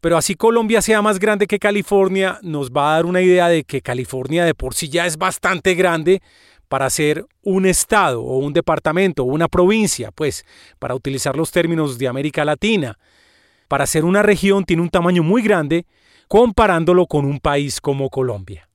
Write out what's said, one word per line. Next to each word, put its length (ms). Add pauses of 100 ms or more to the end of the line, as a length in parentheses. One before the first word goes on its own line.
Pero 160
así 160
Colombia 480
sea 180
más 180
grande 280
que 120
California, 840
nos 280
va 200
a 60
dar 100
una 160
idea 260
de 160
que 160
California 640
de 100
por 200
sí 160
ya 160
es 100
bastante 580
grande 460 (480)
para 220
ser 340 (160)
un 240
estado 580
o 140
un 160
departamento 680
o 40
una 220
provincia, 640
pues, 340 (340)
para 160
utilizar 400
los 160
términos 460
de 100
América 380
Latina. 540 (680)
Para 180
ser 180
una 180
región 420
tiene 180
un 80
tamaño 320
muy 180
grande 460 (420)
comparándolo 800
con 180
un 160
país 400
como 300
Colombia. 640